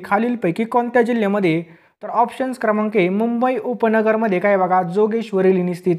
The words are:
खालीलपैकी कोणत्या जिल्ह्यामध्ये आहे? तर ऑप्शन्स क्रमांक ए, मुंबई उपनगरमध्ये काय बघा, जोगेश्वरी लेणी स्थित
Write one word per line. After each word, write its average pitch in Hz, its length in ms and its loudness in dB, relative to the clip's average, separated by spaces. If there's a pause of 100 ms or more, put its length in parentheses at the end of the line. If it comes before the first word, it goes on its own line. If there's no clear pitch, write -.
खालीलपैकी 226 580 0
कोणत्या 240 380 2
जिल्ह्यामध्ये 208 520 0
आहे? 170 80 -2 (420)
तर 208 60 -10
ऑप्शन्स 240 480 -2
क्रमांक 214 400 -2
ए, 180 120 2
मुंबई 233 480 -2
उपनगरमध्ये 220 840 0
काय 202 180 2
बघा, 185 260 2
जोगेश्वरी 196 720 0
लेणी 180 180 0
स्थित 175 260 -2